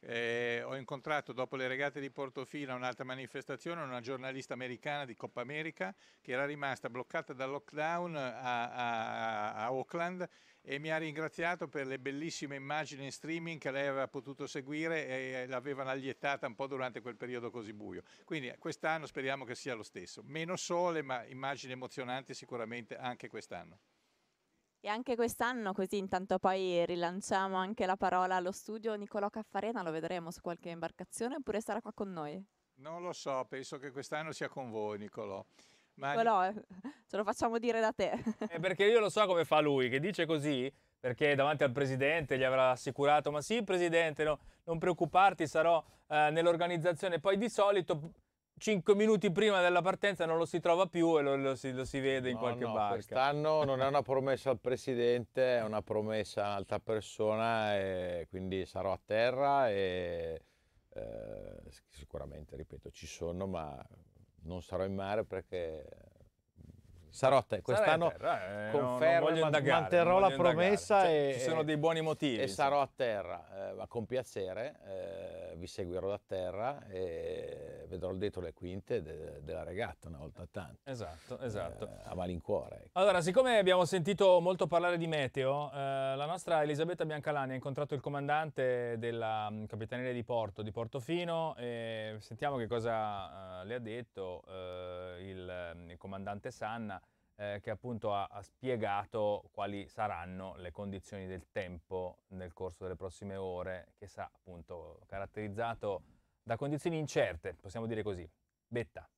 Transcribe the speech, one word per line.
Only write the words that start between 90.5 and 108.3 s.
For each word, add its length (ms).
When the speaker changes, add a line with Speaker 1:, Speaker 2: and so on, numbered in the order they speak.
Speaker 3:
di 80
Portofino 840
e 640
sentiamo 380
che 80
cosa, 960
eh, 20
le 100
ha 40
detto, 680
eh, 800
il, 480
mm, 140
il 60
comandante 540
Sanna, 500
eh, 260
che 80
appunto 440
ha, 160
ha 120
spiegato 1080
quali 360
saranno 680
le 160
condizioni 540
del 240
tempo 800
nel 240
corso 320
delle 120
prossime 400
ore, 600
che 80
sarà 260
appunto 720
caratterizzato 960
da 140
condizioni 420
incerte, 560
possiamo 320
dire 160
così. 260